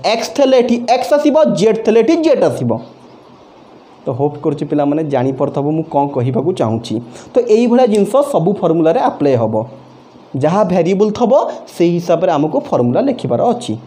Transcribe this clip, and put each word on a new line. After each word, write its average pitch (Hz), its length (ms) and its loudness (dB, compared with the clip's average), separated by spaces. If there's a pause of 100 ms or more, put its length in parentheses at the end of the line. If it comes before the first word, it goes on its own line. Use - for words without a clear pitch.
(120)
ଏକ୍ସ 233 240 -6
ଥିଲେ 262 260 4
ଏଠି 233 140 2 (180)
ଏକ୍ସ 262 240 -4
ଆସିବ, 294 180 2 (240)
ଜେଡ୍ 220 240 2
ଥିଲେ 220 180 4
ଏଠି 320 120 4 (120)
ଜେଡ୍ 247 220 2
ଆସିବ। 127 220 -2 (1300)
ତ - 40 -4 (100)
hope 139 240 -2
କରୁଛି 151 280 -2
ପିଲାମାନେ 147 320 0 (120)
ଜାଣିପାରୁଥିବ 135 520 -2 (100)
ମୁଁ 160 160 -4
କ'ଣ 143 120 0 (120)
କହିବାକୁ 131 340 -2 (100)
ଚାହୁଁଛି। 110 340 -2 (400)
ତ - 20 2 (180)
ଏଇଭଳିଆ 240 320 4
ଜିନିଷ 208 260 0 (200)
ସବୁ 175 180 0 (100)
ଫର୍ମୁଲାରେ 170 400 2 (100)
apply 139 320 0
ହବ। 110 120 -2 (880)
ଯାହା 180 200 2 (100)
variable 190 460 0
ଥିବ 240 140 2 (440)
ସେଇ 175 220 2
ହିସାବରେ 175 400 0
ଆମକୁ 156 200 0 (100)
formula 127 400 0
ଲେଖିବାର 120 340 -2 (120)
ଅଛି। 113 200 -8 (120)